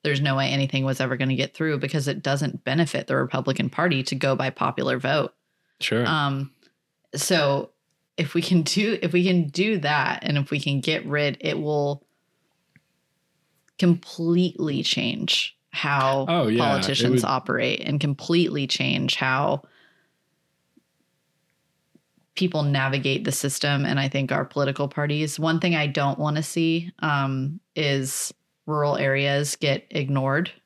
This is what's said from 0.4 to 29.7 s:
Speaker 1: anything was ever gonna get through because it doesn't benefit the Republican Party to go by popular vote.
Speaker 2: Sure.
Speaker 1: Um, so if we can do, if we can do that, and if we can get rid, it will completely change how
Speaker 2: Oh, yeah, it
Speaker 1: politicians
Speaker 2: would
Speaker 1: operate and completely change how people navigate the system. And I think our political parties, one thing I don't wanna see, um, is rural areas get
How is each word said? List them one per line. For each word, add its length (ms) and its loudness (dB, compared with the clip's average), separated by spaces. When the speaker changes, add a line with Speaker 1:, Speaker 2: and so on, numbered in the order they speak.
Speaker 1:
anything 360 0
was 160 0
ever 160 0
gonna 180 0
get 200 -2
through 240 -2
because 280 -2
it 140 -4
doesn't 420 -2
benefit 440 0
the 100 0
Republican 540 0
Party 320 0
to 120 -4
go 200 0
by 160 -2
popular 480 -2
vote. 340 0
Speaker 2:
Sure. 280 0
Speaker 1:
Um, 440 0
so 560 2
if 160 -2
we 80 2
can 200 4
do, 400 0
if 120 -2
we 120 4
can 240 4
do 300 0
that, 440 0
and 140 0
if 140 -2
we 80 -2
can 200 0
get 260 -2
rid, 360 0
it 180 -2
will 440 -2
completely 1040 2
change 760 -2
how 580 2
Speaker 2:
Oh, 180 2
yeah, 100 2
it 80 4
Speaker 1:
politicians 460 2
Speaker 2:
would 140 4
Speaker 1:
operate 560 0
and 180 -2
completely 680 0
change 480 -2
how 480 0
people 280 0
navigate 640 0
the 60 0
system. 540 0
And 140 0
I 80 0
think 240 -2
our 140 0
political 420 -2
parties, 520 -4
one 200 0
thing 160 2
I 120 0
don't 320 0
wanna 240 0
see, 560 -2
um, 600 -2
is 580 -2
rural 320 0
areas 580 0
get 340 0